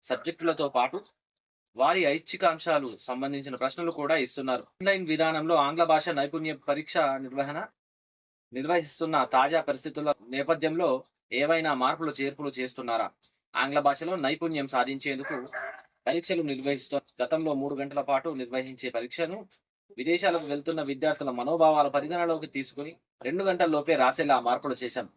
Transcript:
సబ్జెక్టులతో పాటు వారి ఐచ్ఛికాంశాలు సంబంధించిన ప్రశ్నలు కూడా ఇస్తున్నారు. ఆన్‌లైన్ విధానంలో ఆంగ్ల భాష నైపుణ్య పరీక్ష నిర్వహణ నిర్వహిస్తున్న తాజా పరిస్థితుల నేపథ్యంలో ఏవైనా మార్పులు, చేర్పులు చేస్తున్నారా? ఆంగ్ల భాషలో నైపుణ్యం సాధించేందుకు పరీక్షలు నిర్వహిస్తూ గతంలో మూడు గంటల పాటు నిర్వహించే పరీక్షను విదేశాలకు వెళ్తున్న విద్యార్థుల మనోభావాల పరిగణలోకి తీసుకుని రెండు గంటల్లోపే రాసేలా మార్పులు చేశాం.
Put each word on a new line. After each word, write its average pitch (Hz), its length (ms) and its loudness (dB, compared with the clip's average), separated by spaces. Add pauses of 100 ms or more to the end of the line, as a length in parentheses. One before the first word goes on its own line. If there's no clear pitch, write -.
సబ్జెక్టులతో 160 640 -2
పాటు 135 360 0 (720)
వారి 165 260 4
ఐచ్ఛికాంశాలు 160 960 0
సంబంధించిన 135 540 -6
ప్రశ్నలు 165 360 -2
కూడా 156 260 0
ఇస్తున్నారు. 131 460 -2
ఆన్‌లైన్ 190 440 -2
విధానంలో 156 480 2
ఆంగ్ల 156 300 4
భాష 156 240 4
నైపుణ్య 156 460 -2
పరీక్ష 151 420 -2
నిర్వహణ 139 720 0 (880)
నిర్వహిస్తున్న 156 720 0
తాజా 143 360 4
పరిస్థితుల 147 540 -2 (140)
నేపథ్యంలో 147 760 0 (280)
ఏవైనా 156 420 2
మార్పులు, 147 460 0
చేర్పులు 139 280 -4
చేస్తున్నారా? 123 640 -4 (460)
ఆంగ్ల 139 240 2
భాషలో 151 360 0
నైపుణ్యం 151 520 -2
సాధించేందుకు 131 800 -4 (580)
పరీక్షలు 165 360 -2
నిర్వహిస్తూ 139 580 -2 (220)
గతంలో 160 320 0
మూడు 139 200 -2
గంటల 139 260 -4
పాటు 139 280 0
నిర్వహించే 131 640 -6
పరీక్షను 160 580 -6 (480)
విదేశాలకు 170 500 0
వెళ్తున్న 147 360 -4
విద్యార్థుల 143 480 -2
మనోభావాల 151 580 4
పరిగణలోకి 160 580 0
తీసుకుని 143 500 -8 (260)
రెండు 165 220 -2
గంటల్లోపే 165 520 4
రాసేలా 135 440 4
మార్పులు 123 340 0
చేశాం. 120 420 -6